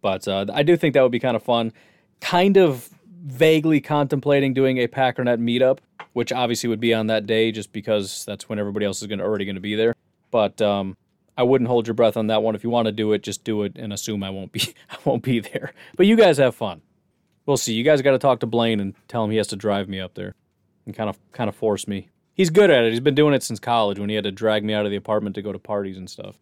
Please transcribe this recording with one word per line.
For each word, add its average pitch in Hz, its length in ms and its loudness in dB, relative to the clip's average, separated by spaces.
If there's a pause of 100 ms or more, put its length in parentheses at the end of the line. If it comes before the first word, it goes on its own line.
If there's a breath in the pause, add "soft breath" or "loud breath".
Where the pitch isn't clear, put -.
But, 95 260 -4
uh, 98 260 -2
I 147 100 0
do 165 140 6
think 151 180 0
that 135 80 6
would 123 100 4
be 123 60 -2
kinda 120 220 0
fun. 117 320 0 (480 soft breath)
Kind 185 360 4
of 147 320 4 (360)
vaguely 156 560 4
contemplating 139 720 0
doing 131 240 2
a 120 80 0
Packernet 123 520 0
meetup, 123 400 2 (360)
which 120 180 -2
obviously 120 360 -2
would 110 120 -2
be 117 140 2
on 110 140 -2
that 110 180 -2
day 113 260 2
just 107 200 -12
because 104 520 -4
that's - 240 -12
when 107 100 -6
everybody 104 280 -4
else 95 160 -4
is 104 60 -12
gonna, 98 140 -6
already 101 220 -2
gonna 95 160 -8
be 104 140 -6
there. 113 200 0 (360)
But, 107 320 0
um, 98 340 0 (400)
I 123 60 0
wouldn't 123 260 2
hold 120 180 0
your 113 80 -4
breath 113 220 2
on 110 120 -2
that 107 140 0
one. 110 120 -2
If - 80 -10
you 113 80 -4
wanna 117 220 0
do 107 200 0
it, 101 100 0
just - 220 -10
do 107 200 -2
it 101 120 -6
and 104 160 -10
assume 101 300 -8
I 95 80 -8
won't 95 220 -12
be, - 100 -6 (200)
<laughs> - 80 -20
I - 140 -16
won't 123 180 0
be 120 180 0
there. - 320 -10 (240 loud breath)
But 185 100 4
you 220 100 6
guys 180 220 6
have 127 160 4
fun. 98 260 -8 (640)
We'll 143 140 0
see. 117 160 -4
You 113 80 0
guys 147 180 4
gotta 131 180 2
talk 127 220 2
to 117 60 -2
Blaine 113 340 0
and 98 140 -6 (140)
tell 117 160 -2
him 104 60 -2
he 110 60 0
has 107 120 0
to 104 80 -8
drive 101 320 -4
me 95 120 -8
up 90 140 -12
there 95 200 -12 (520)
and 101 80 -14
kind 107 160 -4
of, - 80 -12 (140)
kind 117 160 -4
of 98 80 -10
force 104 320 -2
me. 98 200 -8 (260)
He's 185 160 2
good 190 200 6
at 123 140 6
it. 113 60 2
He's 117 100 -2
been 139 140 2
doing 147 200 4
it 127 80 0
since 110 180 -8
college 107 380 0
when 101 120 -4
he 107 60 -2
had 104 80 -2
to 101 80 -4
drag 107 320 0
me 107 100 -2
out 104 100 -2
of 101 60 -2
the 101 60 -4
apartment 104 400 -4
to 101 60 -10
go 101 100 -8
to 95 60 -10
parties 98 380 -6
and 92 120 -16
stuff. 98 340 -16